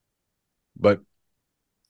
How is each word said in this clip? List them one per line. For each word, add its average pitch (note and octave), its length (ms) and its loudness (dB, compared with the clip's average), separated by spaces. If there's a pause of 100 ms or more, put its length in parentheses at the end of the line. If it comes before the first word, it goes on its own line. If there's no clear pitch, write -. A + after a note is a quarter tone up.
(760)
But G2+ 240 0 (880)